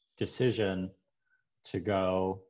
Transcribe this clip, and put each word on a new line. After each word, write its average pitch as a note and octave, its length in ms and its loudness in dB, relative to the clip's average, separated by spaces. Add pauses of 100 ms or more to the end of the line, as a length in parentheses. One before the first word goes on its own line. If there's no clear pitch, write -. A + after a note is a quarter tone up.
(160)
decision G2 760 0 (760)
to - 140 -4
go F#2+ 720 0